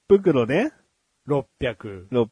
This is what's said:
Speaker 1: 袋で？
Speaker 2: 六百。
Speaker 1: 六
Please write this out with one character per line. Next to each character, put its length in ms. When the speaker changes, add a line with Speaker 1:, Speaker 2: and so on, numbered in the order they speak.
Speaker 1:
袋 360
で？ 260
Speaker 2:
六 220
百。 520
Speaker 1:
六 200